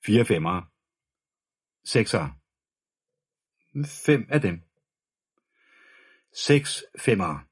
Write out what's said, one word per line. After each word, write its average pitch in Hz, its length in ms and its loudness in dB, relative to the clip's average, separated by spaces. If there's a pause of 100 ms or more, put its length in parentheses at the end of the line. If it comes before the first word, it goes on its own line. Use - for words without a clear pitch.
Fire 110 180 6
femmer. 87 380 0 (1200)
Sekser. 104 440 0 (1800)
Fem 143 220 2
af 147 120 0
dem. 87 220 -4 (1700)
Seks - 520 0 (140)
femmer. 90 540 -2